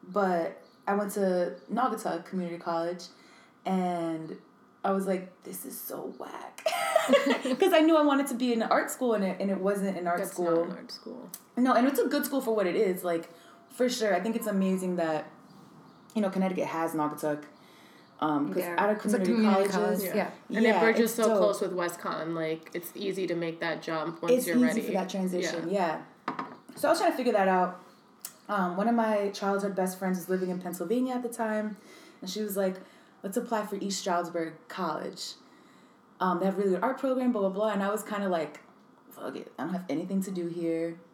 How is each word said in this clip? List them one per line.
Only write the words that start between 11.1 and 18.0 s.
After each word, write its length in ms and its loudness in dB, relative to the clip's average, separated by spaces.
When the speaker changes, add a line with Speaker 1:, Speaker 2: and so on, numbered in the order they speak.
Speaker 1:
No, 160 4
and 140 6
it's 120 2
a 80 4
good 180 0
school 160 0
for 140 0
what 120 2
it 80 0
is, 280 2
like, 260 -2
for 180 0
sure. 260 0
I 40 2
think 160 -2
it's 120 -4
amazing 500 0
that, 280 -2
you 60 0
know, 80 2
Connecticut 380 0
has 260 -2
Naugatuck, 500 -2